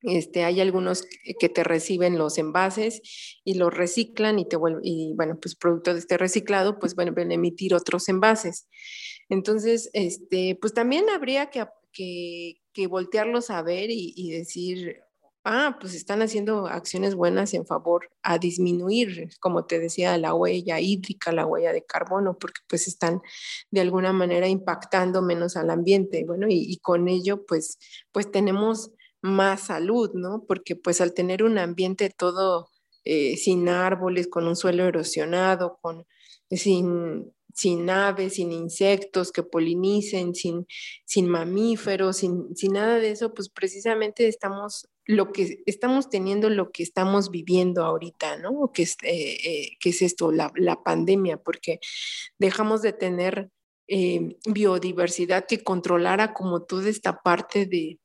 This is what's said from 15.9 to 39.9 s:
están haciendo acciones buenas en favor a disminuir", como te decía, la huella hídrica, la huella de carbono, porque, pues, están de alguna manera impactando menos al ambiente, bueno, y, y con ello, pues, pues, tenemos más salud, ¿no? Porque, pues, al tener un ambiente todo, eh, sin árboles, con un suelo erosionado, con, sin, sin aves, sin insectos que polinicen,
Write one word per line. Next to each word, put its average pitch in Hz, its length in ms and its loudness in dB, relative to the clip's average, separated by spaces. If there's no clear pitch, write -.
están 202 260 -4
haciendo 214 460 0
acciones 185 480 -4
buenas 185 400 2
en 170 120 -2
favor 165 440 0
a 170 140 2
disminuir", 175 920 0
como 170 240 0
te 170 160 0
decía, 175 380 0
la 160 160 0
huella 175 460 0
hídrica, 185 520 -2
la 160 140 0
huella 165 260 2
de 165 140 -2
carbono, 180 520 -2
porque, - 300 -12
pues, - 200 -2
están 175 340 -2
de 196 100 2
alguna 185 320 2
manera 180 360 2
impactando 185 760 0
menos 175 340 0
al 165 140 0
ambiente, 175 560 2
bueno, 180 240 -2
y, 185 60 4
y 180 100 -8
con 175 280 2
ello, 185 380 0
pues, 160 320 -2
pues, 202 180 -2
tenemos 208 600 0
más 196 420 2
salud, 202 440 0
¿no? 185 340 -6
Porque, 180 300 -2
pues, 175 240 0
al 175 140 2
tener 185 280 0
un 220 140 4
ambiente 185 580 0
todo, 180 540 0
eh, 147 340 0
sin 175 320 2
árboles, 180 580 0
con 170 180 -2
un 170 80 2
suelo 175 300 2
erosionado, 175 960 0
con, 165 240 -8
sin, 175 840 0
sin 175 340 0
aves, 190 460 0
sin 175 180 -4
insectos 185 800 0
que 170 100 -4
polinicen, 180 920 0